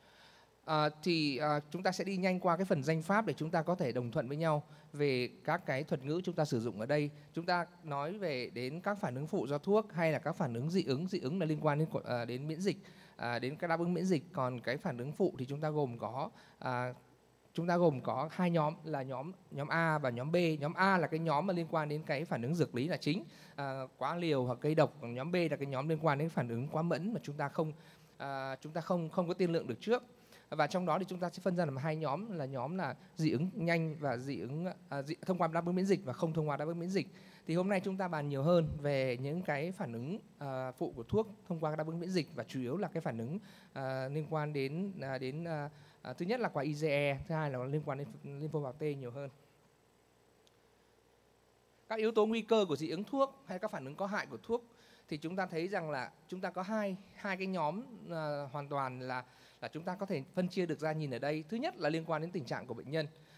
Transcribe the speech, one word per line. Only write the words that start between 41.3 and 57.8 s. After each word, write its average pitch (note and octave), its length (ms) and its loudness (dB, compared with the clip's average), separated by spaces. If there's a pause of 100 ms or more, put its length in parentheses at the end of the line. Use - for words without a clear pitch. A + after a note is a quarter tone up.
thông E3 120 -2
qua D#3 160 0
đáp D#3 120 -2
ứng E3 120 -2
miễn F3 100 -4
dịch, F3 260 2
và A#2+ 80 -4
chủ - 160 -6
yếu B2+ 180 0
là G3 100 0
cái D#3+ 140 -4
phản B2+ 160 -2
ứng, B2+ 220 -4 (340)
à, C3 340 -2
liên D3 220 -2
quan D3+ 240 -2
đến, D3+ 380 -2 (100)
à, C3+ 160 -4
đến, C3+ 260 -4
à, D3+ 260 -4 (320)
à, B2+ 120 -8
thứ F3 120 -4
nhất A#3+ 140 0
là G3 100 0
quả C#3+ 140 -2
I D3+ 100 0
G D3 120 -2
E, C#3+ 420 4
thứ E3 80 -2
hai D3+ 160 0
là B2+ 120 -2
liên C#3+ 220 0
quan C3+ 120 -2
đến C#3+ 100 -6 (160)
lympho D3 360 -6
bào C3 140 -4
T D3 80 -10
nhiều C#3 300 -4
hơn. C#3 180 -8 (2500)
Các A3 100 -2
yếu A3 120 4
tố G#3+ 140 6
nguy A3 160 2
cơ A3 280 6
của C#3+ 60 0
dị C#3+ 140 -2
ứng E3+ 140 -2
thuốc C#4 420 0
hay F#3 140 -6
các G#3+ 120 -4
phản D3 140 -8
ứng C#3+ 100 -10
có G3 100 -4
hại F#3+ 200 -2
của C3+ 180 -10
thuốc A#3+ 220 -4 (440)
thì D#3+ 80 -4
chúng D#3+ 180 -6
ta F#3+ 100 0
thấy F3 220 -2
rằng F3 220 -2
là C3 220 -4 (160)
chúng F#3 140 -8
ta F#3 100 -4
có F3+ 100 -4
hai, G3+ 340 -2 (200)
hai F#3+ 220 -4
cái F#3+ 100 -2
nhóm, F#3 360 0 (280)